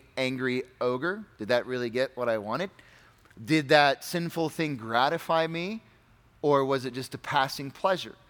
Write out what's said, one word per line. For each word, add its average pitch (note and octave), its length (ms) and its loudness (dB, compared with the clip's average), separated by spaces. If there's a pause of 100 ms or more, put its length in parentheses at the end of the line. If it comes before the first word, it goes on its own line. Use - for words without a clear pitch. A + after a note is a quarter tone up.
(180)
angry B2+ 460 -2 (160)
ogre? C#3+ 440 -2 (140)
Did G#2+ 100 -8
that A#2+ 180 2
really B2 240 -4
get B2+ 260 -2
what A#2+ 140 -2
I A2+ 80 2
wanted? A#2 320 -6 (760)
Did D3 260 2
that C#3+ 340 6
sinful E3+ 460 -2
thing D3+ 260 -4
gratify C#3+ 720 2
me, F3 340 -6 (600)
or C#3 220 4
was C3+ 220 0
it B2 80 -8
just B2+ 200 -8
a B2+ 40 -6
passing C#3 540 -2
pleasure? F3+ 440 -2 (140)